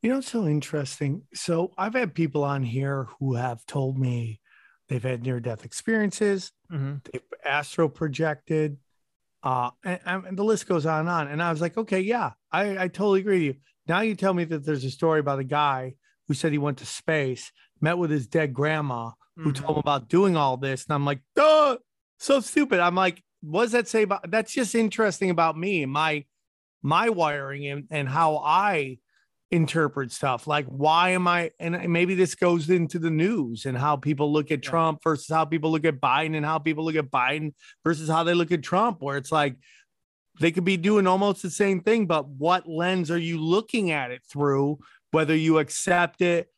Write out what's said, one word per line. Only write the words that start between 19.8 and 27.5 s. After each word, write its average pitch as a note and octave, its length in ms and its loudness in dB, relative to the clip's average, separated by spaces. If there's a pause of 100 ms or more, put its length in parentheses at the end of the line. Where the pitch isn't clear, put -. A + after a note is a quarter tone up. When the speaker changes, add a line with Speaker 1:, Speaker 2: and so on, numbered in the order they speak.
Speaker 1:
about C#3+ 280 -2
doing F#3 280 4
all C3 200 2
this. C3+ 300 -4
And D#3 80 0
I'm C#3+ 100 0
like, C#3+ 160 0 (160)
"Duh, D4+ 400 6 (420)
so C#4 220 2
stupid." C4+ 400 2
I'm F3 140 4
like, F#3 280 0 (180)
what D#3+ 220 0
does A#3 100 0
that A#3+ 160 2
say A3 140 2
about, F#3+ 280 -2
that's A3 220 -2
just B3 220 -2
interesting G#3+ 560 2
about E3 280 2
me, F3 280 -2
my, D3+ 380 -2 (580)
my F3 260 2
wiring C#3+ 580 -2